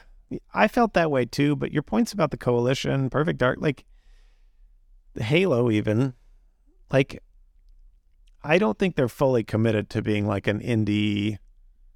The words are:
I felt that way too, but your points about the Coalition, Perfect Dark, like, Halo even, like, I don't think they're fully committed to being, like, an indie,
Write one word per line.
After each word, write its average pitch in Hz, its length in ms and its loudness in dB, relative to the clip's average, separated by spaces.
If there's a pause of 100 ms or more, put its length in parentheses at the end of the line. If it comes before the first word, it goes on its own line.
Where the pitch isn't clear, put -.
(540)
I 214 140 4
felt 233 260 0
that 165 160 2
way 131 160 2
too, 143 300 0
but 139 160 -6
your 147 100 -2
points 226 300 -2
about 165 180 0
the - 60 -8
Coalition, 127 720 0
Perfect 147 280 -2
Dark, 127 220 0
like, 156 240 -4 (1300)
Halo 123 540 0
even, 110 440 0 (760)
like, - 320 -2 (1200)
I 160 160 2
don't 214 200 0
think 185 180 0
they're 127 120 2
fully 131 360 2
committed 107 460 0
to 110 120 -4
being, 104 240 0
like, 104 200 -2
an 107 140 0
indie, 104 760 0 (580)